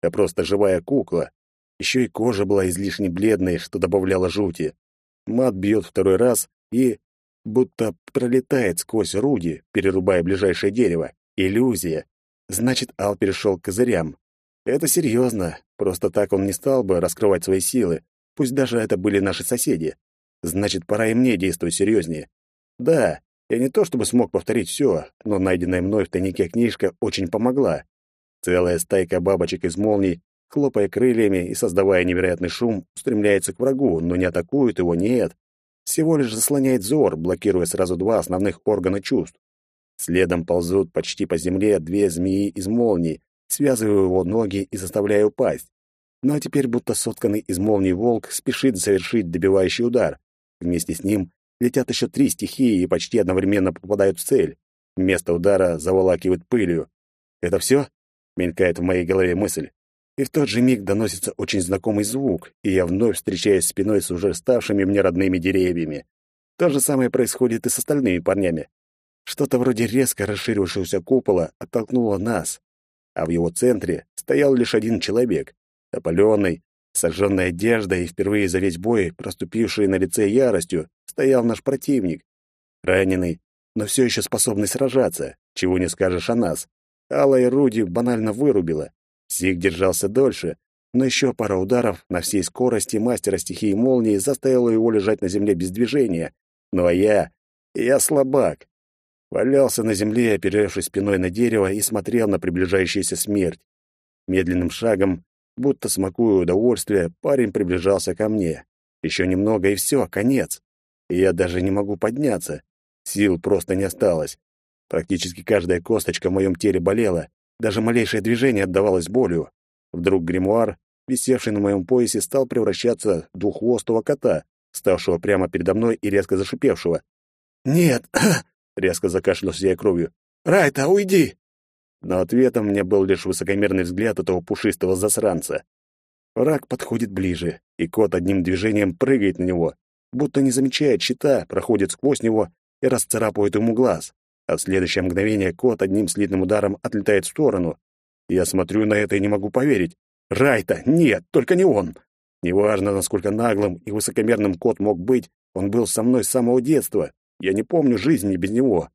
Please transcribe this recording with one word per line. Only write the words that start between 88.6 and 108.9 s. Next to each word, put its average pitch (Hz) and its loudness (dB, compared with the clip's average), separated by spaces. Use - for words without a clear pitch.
Сиг 90 -2
держался 92 0
дольше, 107 -2
но 127 2
еще 127 0
пара 101 -2
ударов 104 0
на 87 -4
всей 95 -2
скорости 117 -2
мастера 104 -2
стихии 95 -2
молнии 117 2
заставила 127 0
его 113 2
лежать 104 0
на 92 -2
земле 101 2
без 90 -6
движения. 107 -2
Ну 90 2
а 87 4
я... 98 2
я 127 2
слабак. 131 0
Валялся 127 2
на 110 0
земле, 107 2
оперевшись 95 0
спиной 101 -2
на 92 0
дерево, 107 0
и 104 -2
смотрел 107 -2
на 95 0
приближающуюся 92 -2
смерть. 95 -2
Медленным 90 0
шагом, 95 0
будто 127 -2
смакуя 98 2
удовольствие, 95 0
парень 131 0
приближался 92 0
ко 107 -2
мне. 90 -2